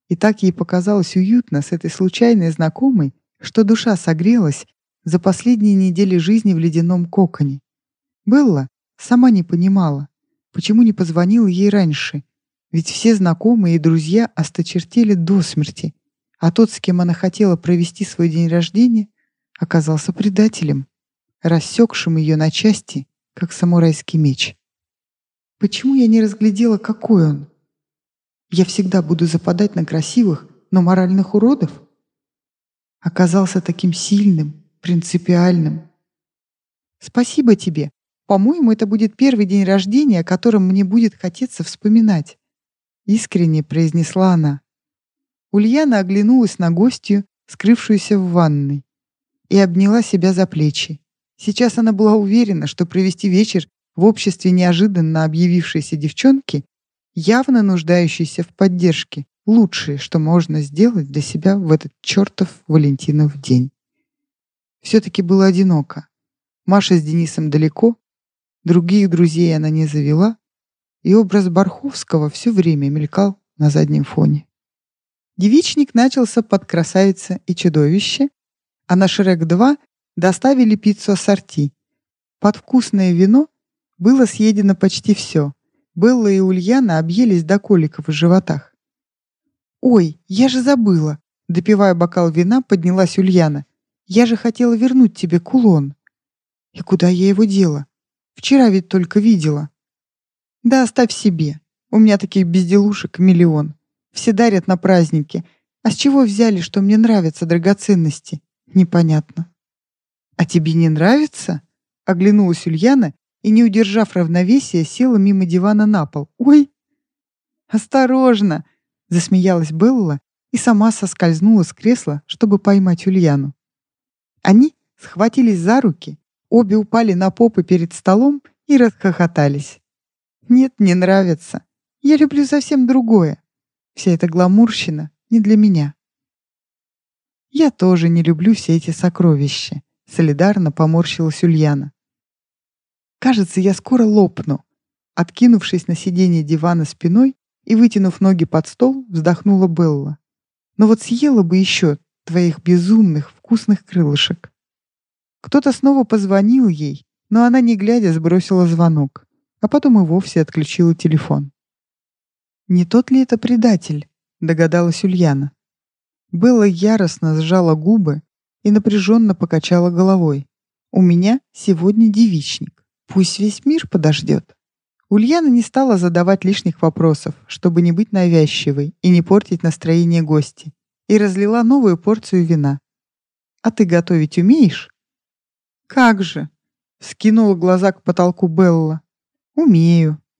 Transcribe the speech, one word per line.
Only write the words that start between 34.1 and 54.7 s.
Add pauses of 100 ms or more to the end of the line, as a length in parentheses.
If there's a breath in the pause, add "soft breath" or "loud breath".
принципиальным. (1080)
«Спасибо
тебе. (340)
По-моему,
это
будет
первый
день
рождения,
о
котором
мне
будет
хотеться
вспоминать», (640)
искренне
произнесла
она. (920)
Ульяна
оглянулась
на
гостью, (200)
скрывшуюся
в
ванной, (640)
и
обняла
себя
за
плечи. (380)
Сейчас
она
была
уверена,
что
провести
вечер (280)
в
обществе
неожиданно